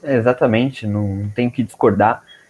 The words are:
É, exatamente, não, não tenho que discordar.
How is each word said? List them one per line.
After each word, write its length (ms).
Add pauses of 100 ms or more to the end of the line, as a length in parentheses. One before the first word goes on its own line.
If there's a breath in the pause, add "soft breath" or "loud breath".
É, 140
exatamente, 680
não, 300
não 140
tenho 200
que 120
discordar. 600 (280 soft breath)